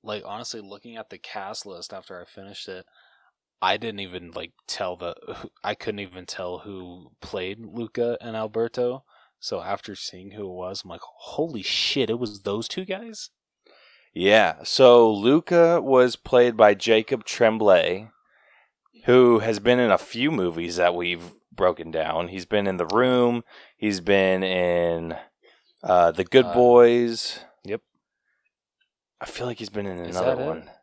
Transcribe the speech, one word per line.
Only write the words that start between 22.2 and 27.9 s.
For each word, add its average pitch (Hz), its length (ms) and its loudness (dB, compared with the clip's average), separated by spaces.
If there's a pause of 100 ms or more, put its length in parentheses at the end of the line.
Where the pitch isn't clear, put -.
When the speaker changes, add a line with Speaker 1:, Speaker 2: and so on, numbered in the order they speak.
Speaker 2:
He's 92 180 -12
been 104 220 -2
in 92 80 -4
The 87 100 -4
Room. 120 560 0 (340)
He's 101 240 -4
been 95 440 2
in, 85 720 -2 (680)
uh, 87 300 4
The 92 120 -4
Good 127 200 4
Speaker 1:
Uh, 87 100 -6
Speaker 2:
Boys. 120 840 4 (240)
Speaker 1:
yep. 104 160 -10 (1400)